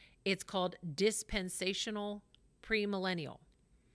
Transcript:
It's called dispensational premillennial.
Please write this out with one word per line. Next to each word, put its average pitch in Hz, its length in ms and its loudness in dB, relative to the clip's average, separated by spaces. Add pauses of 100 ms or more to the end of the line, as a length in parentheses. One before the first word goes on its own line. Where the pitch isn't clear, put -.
(260)
It's 190 180 2
called 180 340 0 (180)
dispensational 208 1300 0 (400)
premillennial. 190 720 0 (580)